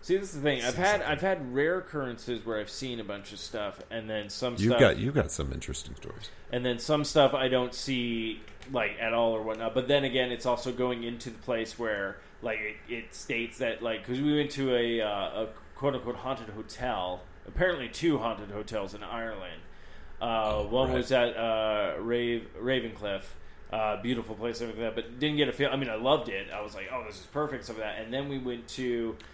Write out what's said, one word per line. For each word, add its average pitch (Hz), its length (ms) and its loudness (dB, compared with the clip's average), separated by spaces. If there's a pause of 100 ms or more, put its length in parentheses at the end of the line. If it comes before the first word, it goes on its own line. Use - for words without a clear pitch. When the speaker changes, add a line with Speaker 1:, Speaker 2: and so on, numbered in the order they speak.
Speaker 1:
See, 180 120 4
this 196 140 0
is 175 60 -8
the 143 60 -6
thing. 139 220 2
I've 131 120 2
Speaker 2:
see - 20 -2
Speaker 1:
had, 180 140 4
Speaker 2:
something. 180 180 2
Speaker 1:
I've 151 120 0
had 170 320 0
rare 160 260 4
occurrences 123 640 -4
where 113 160 0
I've 101 80 -6
seen 123 320 -6
a - 20 -6
bunch 101 300 -8
of 98 60 -12
stuff, 104 420 -6 (100)
and 110 180 -6
then 104 200 -2
some 123 240 -2
Speaker 3:
You've 104 160 4
Speaker 1:
stuff 120 100 6
Speaker 3:
got, 107 180 8
you've 139 180 0
got - 160 2
some 69 200 -2
interesting - 440 -6
stories. - 340 -12 (200)
Speaker 1:
and 123 160 -2
then 120 140 0
some 151 240 4
stuff 139 300 8
I 131 160 2
don't 123 240 2
see, 117 680 -2 (320)
like, 113 300 0
at 113 100 0
all 113 240 6
or 110 60 0
whatnot. 110 320 -2
But 123 160 2
then 139 160 6
again, 127 260 2
it's 117 140 -4
also 123 260 2
going 123 320 0
into 120 260 -6
the 110 100 -14
place 113 380 -2
where, 101 420 -2 (220)
like, 110 180 -2
it, 107 160 -6 (120)
it 117 280 -8
states 117 420 -4
that, 117 260 -2
like, 110 240 -2
'cause 123 140 0
we 147 160 4
went 147 140 2
to 135 220 2
a, 117 280 4
uh, 107 80 2 (340)
a 107 40 -2 (280)
quote-unquote 123 420 0
haunted 123 320 -6
hotel. 104 720 -2 (220)
Apparently 165 440 2
two 156 300 4
haunted 104 320 -2
hotels 104 420 -4
in 104 100 -10
Ireland. 98 580 -6 (600)
Uh, - 40 0 (360)
Speaker 3:
Oh, 104 60 0
Speaker 1:
one 127 220 6
Speaker 3:
right. 127 100 4
Speaker 1:
was 123 120 0
at, 120 240 6
uh, 110 640 2
Rave-, 120 480 0 (100)
Ravencliff. 107 640 0 (460)
Uh, 107 320 0
beautiful 117 320 -2
place, 113 280 -2
everything 113 200 -4
like 113 140 -2
that, 117 80 -2
but 123 160 -10
didn't 151 160 2
get 143 140 6
a - 20 -2
feel. 135 180 2
I 127 60 0
mean, 139 140 0
I 110 60 -2
loved 123 340 4
it. 98 220 -4
I 104 100 -6
was 104 120 -8
like, 98 160 -8
"Oh, 123 160 -4
this 107 140 -10
is - 60 -14
perfect," 139 400 -2
stuff 110 120 -6
like 110 80 -4
that. 107 160 -4
And 113 120 -8
then 139 160 -2
we 139 80 -4
went 123 320 -4
to 117 480 0 (160)